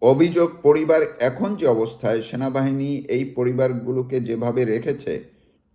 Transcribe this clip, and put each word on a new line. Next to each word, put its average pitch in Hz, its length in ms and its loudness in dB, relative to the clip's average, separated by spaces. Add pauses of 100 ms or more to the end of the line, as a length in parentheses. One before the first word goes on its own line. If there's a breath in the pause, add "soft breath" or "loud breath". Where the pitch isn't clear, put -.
অভিযোগ, 165 460 4 (140)
পরিবার 156 400 4 (160)
এখন 131 380 -2
যে 165 100 -2
অবস্থায়, 113 560 0
সেনাবাহিনী 135 720 -4
এই 127 280 -4
পরিবারগুলোকে 127 960 -2
যেভাবে 117 440 -2
রেখেছে 113 600 -4 (500)